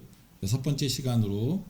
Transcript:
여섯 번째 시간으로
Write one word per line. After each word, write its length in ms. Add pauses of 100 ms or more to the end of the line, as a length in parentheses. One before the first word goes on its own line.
(420)
여섯 200
번째 260
시간으로 800